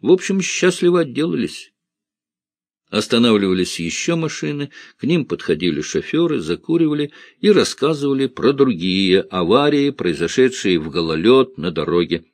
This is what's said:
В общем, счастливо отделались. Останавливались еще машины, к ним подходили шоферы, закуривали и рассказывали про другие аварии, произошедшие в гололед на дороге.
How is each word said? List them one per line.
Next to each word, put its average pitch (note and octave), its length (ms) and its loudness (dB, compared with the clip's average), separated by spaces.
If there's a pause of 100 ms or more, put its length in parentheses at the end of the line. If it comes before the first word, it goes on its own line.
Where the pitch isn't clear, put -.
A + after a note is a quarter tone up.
В G#2 100 0
общем, F#3+ 300 4
счастливо F3+ 600 0
отделались. D#3 720 -4 (1160)
Останавливались G#2 880 2
еще E2+ 380 -4
машины, D3 540 -6 (280)
к - 60 -10
ним D#3 200 0
подходили E2 560 -2
шоферы, D3 600 -2
закуривали D3+ 720 -2 (280)
и G#3 120 4
рассказывали C#3 760 0
про C3 260 0
другие F#2+ 680 2
аварии, C#3 680 0
произошедшие F#2 920 0
в D#2 100 -8
гололед F2 680 2
на E2+ 140 -4
дороге. E2 640 -2